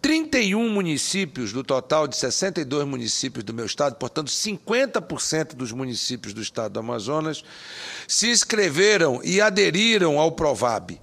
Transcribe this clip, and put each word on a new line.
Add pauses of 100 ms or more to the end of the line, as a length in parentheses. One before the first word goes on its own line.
trinta
e
um
municípios
do
total
de
sessenta
e
dois
municípios
do
meu
estado,
portanto,
cinquenta
por
cento
dos
municípios
do
estado
do
Amazonas, (640)
se
inscreveram
e
aderiram
ao
Provab.